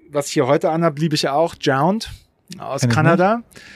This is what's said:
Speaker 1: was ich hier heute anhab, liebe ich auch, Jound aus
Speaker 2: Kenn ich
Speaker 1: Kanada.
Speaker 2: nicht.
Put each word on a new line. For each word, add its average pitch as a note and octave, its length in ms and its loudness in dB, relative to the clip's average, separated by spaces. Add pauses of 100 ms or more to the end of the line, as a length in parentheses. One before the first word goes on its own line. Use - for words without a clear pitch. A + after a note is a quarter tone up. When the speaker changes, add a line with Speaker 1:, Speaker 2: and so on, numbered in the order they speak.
(100)
Speaker 1:
was D3 180 -4
ich - 60 -10
hier C#3 120 2
heute D#3+ 240 2
anhab, D#3+ 280 0
liebe D#3 160 0
ich D3 140 -2
auch, D#3 320 0
Jound D#3 500 0 (480)
aus C3 240 -6
Speaker 2:
Kenn B2 80 0
ich A#2 40 2
Speaker 1:
Kanada. F3+ 440 2
Speaker 2:
nicht. A#3 80 -14 (300)